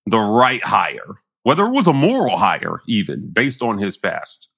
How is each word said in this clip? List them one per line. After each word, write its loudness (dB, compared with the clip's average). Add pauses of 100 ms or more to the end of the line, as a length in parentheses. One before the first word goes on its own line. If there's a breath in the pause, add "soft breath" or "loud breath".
the 2
right 2
hire, -2 (260)
whether 2
it 0
was 2
a 4
moral 2
hire, -2
even -4
based -2
on -2
his -4
past. -8 (100)